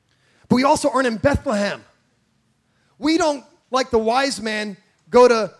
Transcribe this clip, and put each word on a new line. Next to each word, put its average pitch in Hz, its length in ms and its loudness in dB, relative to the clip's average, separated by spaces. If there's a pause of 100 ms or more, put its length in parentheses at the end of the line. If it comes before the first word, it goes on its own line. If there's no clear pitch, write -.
(500)
But - 60 4
we 254 80 0
also 285 260 2
aren't 254 180 -2
in 226 100 -4
Bethlehem. 202 680 -4 (1120)
We 320 220 -2
don't, 294 260 -2 (240)
like 254 220 -4
the 233 80 2
wise 233 420 -2
man, 214 340 -8 (360)
go 240 160 8
to 226 320 0